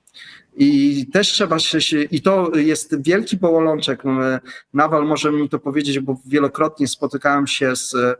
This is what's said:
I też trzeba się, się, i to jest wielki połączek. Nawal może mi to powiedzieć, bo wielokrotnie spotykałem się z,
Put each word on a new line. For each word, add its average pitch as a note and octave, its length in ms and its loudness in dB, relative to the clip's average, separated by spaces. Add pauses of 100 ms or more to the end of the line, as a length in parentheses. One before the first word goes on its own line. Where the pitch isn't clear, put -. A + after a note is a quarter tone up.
(580)
I C#3+ 560 2
też G3 140 2
trzeba E3 320 0
się, D#3+ 220 0
się, D3 200 0
i D3+ 200 -2
to F#3+ 340 2
jest D3+ 480 0
wielki F#3 340 0
połączek. D#3+ 640 0 (720)
Nawal D3+ 320 2
może D3+ 260 0
mi D3 180 0
to D3 100 -4
powiedzieć, C#3+ 400 -2
bo C3+ 260 -4
wielokrotnie C#3+ 600 0
spotykałem C#3+ 600 -2
się B2+ 280 -2
z, - 200 -8 (240)